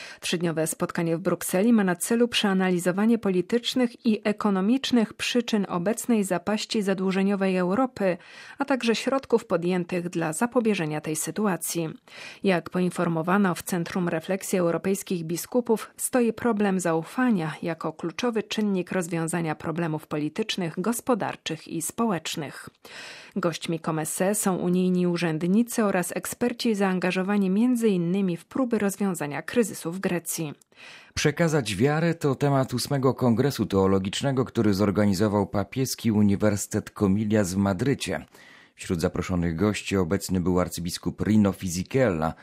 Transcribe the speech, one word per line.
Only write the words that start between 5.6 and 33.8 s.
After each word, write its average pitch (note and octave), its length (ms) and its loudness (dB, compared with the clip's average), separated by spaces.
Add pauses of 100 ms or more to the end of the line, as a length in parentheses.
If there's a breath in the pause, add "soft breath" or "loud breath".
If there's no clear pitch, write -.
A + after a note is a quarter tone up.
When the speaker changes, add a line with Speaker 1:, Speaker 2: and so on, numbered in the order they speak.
Speaker 1:
obecnej G#3 540 0
zapaści G3+ 580 -2
zadłużeniowej F#3+ 760 2
Europy, F#3+ 600 0 (400 loud breath)
a C#4 80 -2
także A#3+ 300 0
środków B3+ 500 0
podjętych F3 640 -2
dla E3 240 -2
zapobieżenia G#3 680 0
tej D#3 140 -4
sytuacji. E3+ 760 -2 (540 loud breath)
Jak F#3 260 2
poinformowano, F3 880 0
w - 60 -10
centrum F3 480 -2
refleksji F#3 500 -2
europejskich F3 640 -2
biskupów G#3+ 720 -2
stoi A#3+ 360 0
problem G#3 460 0
zaufania E3 840 0
jako E3 320 -6
kluczowy A3+ 500 -4
czynnik G3 480 -2
rozwiązania E3 640 -2
problemów D#3+ 520 -4
politycznych, D#3 680 -4
gospodarczych G3 640 -2 (280)
i D#3+ 140 -6
społecznych. - 880 -4 (680 loud breath)
Gośćmi E3+ 440 -2
comese E3 560 -2
są F#3+ 200 0
unijni F3+ 520 2
urzędnicy F3 800 0
oraz F#3 300 0
eksperci A#3+ 600 -2
zaangażowani F#3+ 760 2
między A3+ 400 4
innymi F3+ 480 2
w - 80 -14
próby A#3+ 340 0
rozwiązania F#3+ 600 -2
kryzysu - 500 -2
w F#3 80 -8
Grecji. E3+ 540 -4 (600 loud breath)
Speaker 2:
Przekazać D3 600 2
wiarę D3+ 380 2
to C#3+ 220 0
temat C#3 380 2
ósmego C3 400 0
Kongresu B2 520 2
Teologicznego, G2 800 2